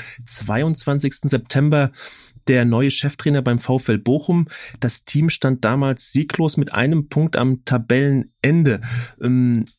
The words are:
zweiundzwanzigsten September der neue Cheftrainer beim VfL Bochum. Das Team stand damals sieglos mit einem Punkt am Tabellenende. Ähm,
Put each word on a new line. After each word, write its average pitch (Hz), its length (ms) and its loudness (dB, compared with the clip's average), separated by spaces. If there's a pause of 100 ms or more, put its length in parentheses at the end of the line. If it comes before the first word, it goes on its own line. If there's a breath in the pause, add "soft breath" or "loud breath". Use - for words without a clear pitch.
(260 loud breath)
zweiundzwanzigsten 143 1040 -2
September 139 600 2 (560 loud breath)
der 123 200 4
neue 120 240 2
Cheftrainer 143 500 0
beim 120 180 0
VfL 127 380 0
Bochum. 151 520 0 (300 loud breath)
Das - 260 -2
Team 156 260 0
stand 131 340 0
damals 131 480 0
sieglos 151 460 0
mit 139 160 -2
einem 147 340 0
Punkt 160 300 0
am 127 260 0
Tabellenende. 131 1160 0 (400 loud breath)
Ähm, 123 420 2 (140)